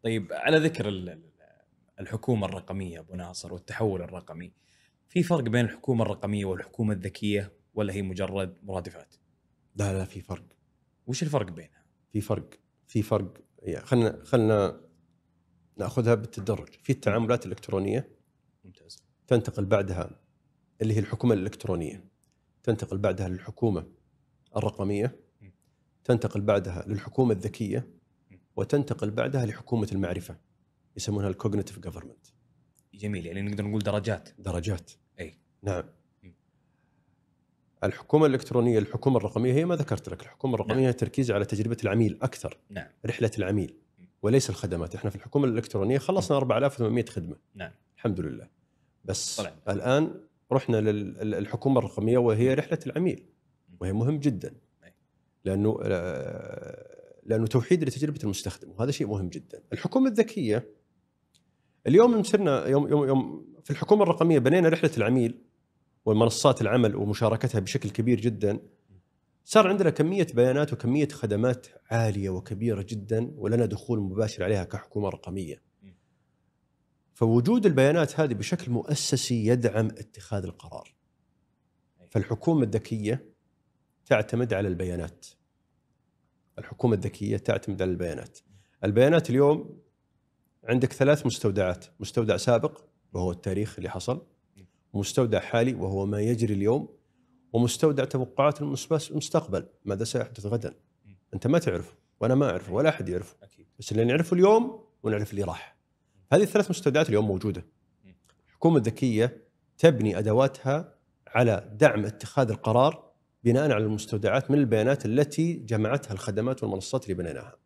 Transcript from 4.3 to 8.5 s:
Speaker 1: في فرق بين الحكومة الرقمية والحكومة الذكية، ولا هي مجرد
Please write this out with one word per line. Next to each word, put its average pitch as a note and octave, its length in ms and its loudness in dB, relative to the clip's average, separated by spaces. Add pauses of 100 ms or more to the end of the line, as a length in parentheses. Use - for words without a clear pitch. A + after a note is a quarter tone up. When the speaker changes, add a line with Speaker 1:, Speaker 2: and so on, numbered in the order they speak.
Speaker 1:
في F3+ 140 0
فرق E3 220 2
بين A#2 200 2
الحكومة A#2 380 -2
الرقمية G2+ 420 -2
والحكومة G2+ 480 -4
الذكية، G2 600 -4 (220)
ولا G2+ 180 -2
هي G2 100 -6
مجرد F#2 600 -6